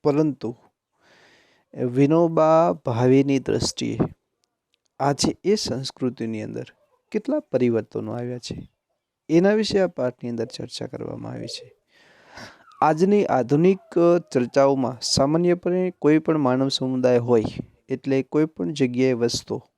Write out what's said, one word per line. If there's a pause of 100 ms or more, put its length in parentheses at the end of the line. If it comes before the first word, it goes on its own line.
પરંતુ (1160)
વિનોબા
ભાવેની
દ્રષ્ટિએ (1000)
આજે
એ
સંસ્કૃતિની
અંદર (480)
કેટલા
પરિવર્તનો
આવ્યા
છે (580)
એના
વિશે
આ
પાઠની
અંદર
ચર્ચા
કરવામાં
આવી
છે. (1080)
આજની
આધુનિક (540)
ચર્ચાઓમાં
સામાન્યપણે
કોઈ
પણ
માનવ
સમુદાય
હોય (440)
એટલે
કોઈ
પણ
જગ્યાએ
વસતો